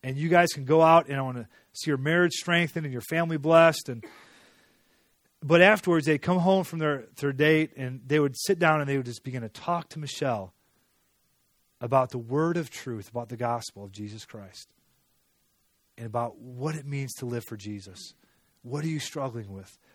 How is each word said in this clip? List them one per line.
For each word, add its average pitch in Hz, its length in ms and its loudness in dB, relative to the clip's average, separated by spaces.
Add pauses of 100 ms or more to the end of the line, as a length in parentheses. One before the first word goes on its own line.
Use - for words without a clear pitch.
And 135 140 -8
you 156 100 -2
guys 175 220 6
can 139 160 -8
go 156 160 6
out, 165 260 8
and 139 100 -6
I 135 40 -4
wanna 123 260 -8 (240)
see - 180 -8
your 139 80 0
marriage 170 360 2
strengthened 170 520 -2
and 139 60 -8
your 123 100 -8
family 165 360 -2
blessed." 160 520 6
And, 113 140 -8 (1400)
but 165 200 6
afterwards, 180 440 4
they'd 151 160 2
come 180 180 0
home 185 240 4
from 165 160 -10
their, 147 260 -2 (120)
their 143 160 -2
date, 151 420 2
and 131 300 -10
they 147 140 2
would 143 180 0
sit 165 220 -2
down, 156 220 4
and 139 80 -4
they 139 80 0
would 127 80 -4
just 120 180 -12
begin 127 180 -10
to 113 80 -10
talk - 400 -6
to 156 100 -14
Michelle 120 540 -6 (1300)
about 131 300 2
the 131 60 -8
word 147 380 -2
of 160 140 -6
truth, 110 400 -12
about 117 180 -8
the 120 80 -14
gospel 117 480 -6
of 95 80 -16
Jesus 107 340 -14
Christ, - 440 -20 (1300)
and 117 80 -12
about 117 320 -4
what 127 380 -8
it 143 100 -12
means 139 300 -6
to 127 100 -10
live 120 200 -6
for 113 100 -12
Jesus. 101 580 -14 (480)
What 143 240 -8
are 165 40 -4
you 156 100 -4
struggling 117 520 -8
with? 95 260 -18 (180)